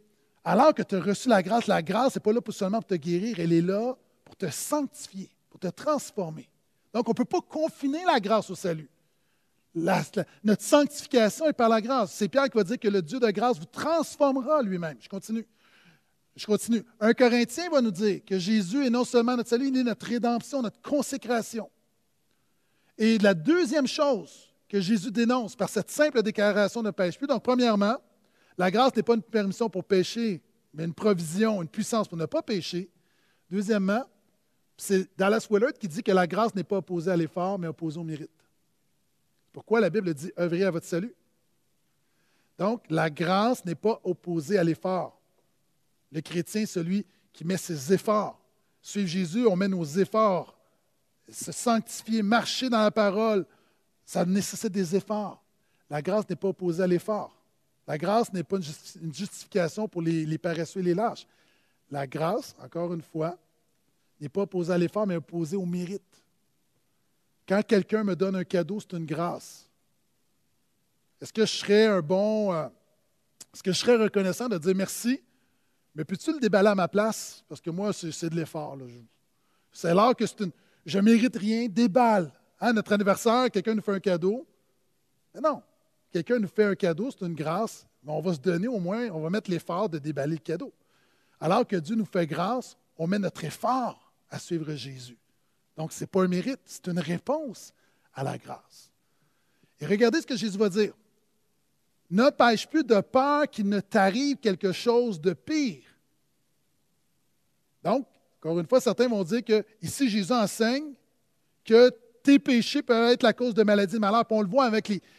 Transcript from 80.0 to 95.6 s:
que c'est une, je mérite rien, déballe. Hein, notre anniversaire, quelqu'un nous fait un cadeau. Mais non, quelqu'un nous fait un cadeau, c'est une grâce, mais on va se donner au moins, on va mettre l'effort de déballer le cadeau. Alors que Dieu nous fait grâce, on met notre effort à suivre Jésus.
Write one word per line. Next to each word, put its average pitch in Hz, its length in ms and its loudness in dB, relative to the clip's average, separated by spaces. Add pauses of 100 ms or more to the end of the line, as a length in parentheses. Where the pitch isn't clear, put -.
que 220 120 -2
c'est - 140 -10
une, 180 100 -4 (340)
je 170 140 -2
mérite 226 380 6
rien, 220 300 -2
déballe. 214 640 4 (300)
Hein, 233 120 2
notre 214 200 0
anniversaire, 214 580 2
quelqu'un 220 240 -2
nous 208 60 -2
fait 202 120 -2
un 196 60 -2
cadeau. 190 460 -2 (880)
Mais 180 80 -16
non, 269 200 0 (500)
quelqu'un 233 280 0
nous 202 80 0
fait 214 180 2
un 196 100 0
cadeau, 180 360 -2
c'est - 140 -10
une 170 100 -6
grâce, 160 520 -6 (160)
mais 139 80 -12
on 156 100 -4
va 180 120 0
se 151 60 -4
donner 175 280 0
au 247 120 -4
moins, 214 300 -4
on 160 120 -8
va 160 80 -4
mettre 208 200 -2
l'effort 175 400 -4
de 160 100 -6
déballer 143 360 -4
le 151 60 -6
cadeau. 196 320 -8 (680)
Alors 190 260 2
que 208 100 -4
Dieu 170 200 -4
nous 220 100 -2
fait 170 220 -2
grâce, 180 500 -6 (200)
on 165 100 -4
met 202 120 0
notre 180 260 -4
effort 220 680 -4 (160)
à 139 100 -10
suivre 156 340 -6
Jésus. 123 440 -14 (600)